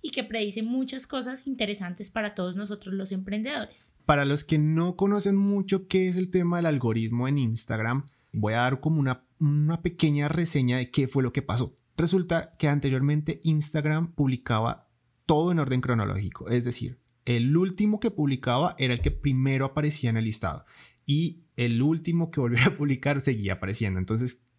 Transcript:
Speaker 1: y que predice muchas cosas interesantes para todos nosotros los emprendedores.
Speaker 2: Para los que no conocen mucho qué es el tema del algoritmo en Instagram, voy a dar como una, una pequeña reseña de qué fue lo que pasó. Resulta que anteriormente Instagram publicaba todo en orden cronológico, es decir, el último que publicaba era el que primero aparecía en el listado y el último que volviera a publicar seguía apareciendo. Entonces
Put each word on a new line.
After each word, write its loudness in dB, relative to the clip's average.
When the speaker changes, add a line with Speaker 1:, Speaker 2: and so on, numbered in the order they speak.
Speaker 1:
y -8
que -4
predice -4
muchas -4
cosas -6
interesantes -6
para -4
todos -4
nosotros -8
los -6
emprendedores. -6
Speaker 2:
Para 4
los 0
que 0
no 2
conocen 2
mucho 0
qué 2
es 0
el 0
tema 2
del 2
algoritmo 0
en 2
Instagram, -2
voy 0
a 2
dar 2
como 0
una, 0
una 2
pequeña 2
reseña 0
de -4
qué 2
fue 0
lo -2
que -2
pasó. -4
Resulta 0
que 0
anteriormente 2
Instagram 0
publicaba 0
todo 4
en 2
orden 0
cronológico, -2
es 0
decir, -6
el 2
último 2
que 0
publicaba 0
era 2
el -2
que 2
primero 0
aparecía -2
en 2
el 0
listado -4
y 0
el 0
último 0
que -2
volviera 4
a 0
publicar 0
seguía 0
apareciendo. -2
Entonces -2